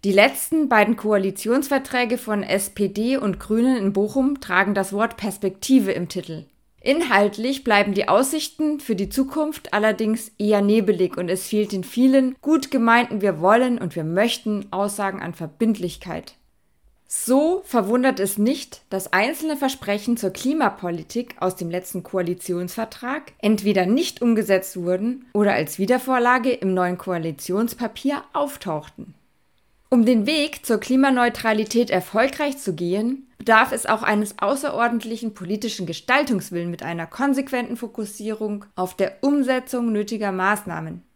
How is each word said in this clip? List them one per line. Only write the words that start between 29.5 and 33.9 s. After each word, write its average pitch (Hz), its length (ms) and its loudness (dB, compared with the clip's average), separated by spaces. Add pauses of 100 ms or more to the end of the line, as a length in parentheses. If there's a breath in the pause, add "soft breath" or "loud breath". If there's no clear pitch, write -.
Um 240 160 6
den 220 200 4
Weg 294 400 -2
zur 214 140 2
Klimaneutralität 240 1120 2
erfolgreich 269 680 0
zu 180 180 -4
gehen, 208 500 -2 (120)
bedarf 226 340 4
es 240 140 -4
auch 214 180 0